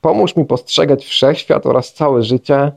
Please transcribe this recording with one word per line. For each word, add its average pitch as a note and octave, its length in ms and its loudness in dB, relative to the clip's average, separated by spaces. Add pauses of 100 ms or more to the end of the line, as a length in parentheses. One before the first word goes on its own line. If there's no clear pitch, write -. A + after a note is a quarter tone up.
Pomóż E3 340 0
mi D3+ 100 0
postrzegać D#3 600 -2
wszechświat - 600 0
oraz B2+ 280 -2
całe C3+ 300 0
życie C#3 540 0